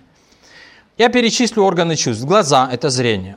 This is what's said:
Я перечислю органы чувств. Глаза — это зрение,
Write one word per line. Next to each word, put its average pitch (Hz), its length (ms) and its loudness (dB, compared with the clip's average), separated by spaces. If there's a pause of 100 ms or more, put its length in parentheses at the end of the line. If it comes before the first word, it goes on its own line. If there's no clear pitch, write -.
(960)
Я 240 120 4
перечислю 233 540 0
органы 170 340 0
чувств. 117 260 -4
Глаза — 143 480 2
это 127 180 -4
зрение, 110 480 -2